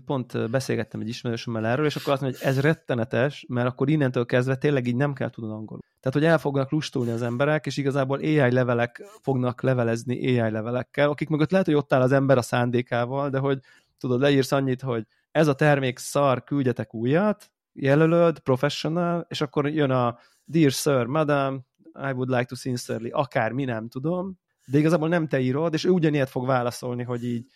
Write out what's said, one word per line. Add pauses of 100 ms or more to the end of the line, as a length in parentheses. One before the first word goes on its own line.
pont,
ö,
beszélgettem
egy
ismerősömmel
erről,
és
akkor
azt
mondja,
hogy
ez
rettenetes,
mert
akkor
innentől
kezdve
tényleg
így
nem
kell
tudnod
angolul. (180)
Tehát,
hogy
el
fognak
lustulni
az
emberek,
és
igazából
A
I
levelek (200)
fognak
levelezni
A
I
levelekkel,
akik
mögött
lehet,
hogy
ott
áll
az
ember
a
szándékával,
de
hogy (400)
tudod,
leírsz
annyit,
hogy (240)
ez
a
termék
szar,
küldjetek
újat, (220)
jelölöd,
professional,
és
akkor
jön
a (260)
Dear
Sir,
Madam, (440)
I
would
like
to
sincerely,
akármi,
nem
tudom, (320)
de
igazából
nem
te
írod,
és
ő
ugyanilyet
fog
válaszolni,
hogy
így,